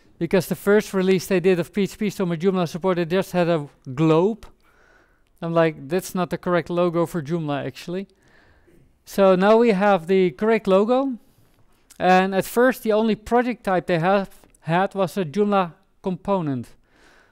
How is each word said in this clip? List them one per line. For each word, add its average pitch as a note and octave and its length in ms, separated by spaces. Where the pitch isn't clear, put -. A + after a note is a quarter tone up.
because E3+ 280
the F#3 80
first G#3 380
release F#3+ 340
they F#3 140
did F3+ 180
of D#3+ 140
P G#3 80
H - 160
P G#3+ 120
Storm F3+ 200
with E3+ 120
Joomla F#3 240
support, F3 320
it E3+ 120
just F#3 240
had F3 160
a D3+ 180
globe. D#3+ 520
I'm E3+ 120
like, E3 220
"That's F#3 260
not F3+ 140
the F3 80
correct F3 320
logo E3+ 360
for E3+ 160
Joomla, D3 460
actually." F3+ 400
So F#3+ 320
now G3+ 220
we A#3 160
have F#3+ 340
the F#3+ 240
correct A3 340
logo, G#3 340
and F#3 340
at F#3+ 120
first B3 380
the G#3+ 100
only G#3+ 220
project A#3 500
type F3+ 220
they F3 120
have F#3+ 300
had F#3 340
was F#3+ 220
a F#3+ 80
Joomla G3 480
component. E3+ 640